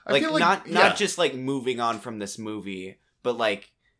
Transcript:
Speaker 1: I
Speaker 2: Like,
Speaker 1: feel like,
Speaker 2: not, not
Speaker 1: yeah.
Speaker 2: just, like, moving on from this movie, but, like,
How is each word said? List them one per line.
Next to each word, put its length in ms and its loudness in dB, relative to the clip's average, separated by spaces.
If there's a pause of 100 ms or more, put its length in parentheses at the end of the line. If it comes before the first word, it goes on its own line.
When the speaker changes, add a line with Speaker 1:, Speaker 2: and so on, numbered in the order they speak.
Speaker 1:
I 80 0
Speaker 2:
Like, 80 4
Speaker 1:
feel 100 0
like, 80 2
Speaker 2:
not, 300 2
not 220 6
Speaker 1:
yeah. 40 -4
Speaker 2:
just, 220 -2
like, 160 2
moving 460 -4
on 200 0
from 200 -10
this 180 -8
movie, 600 -10 (240)
but, 140 0
like, 360 -2 (260)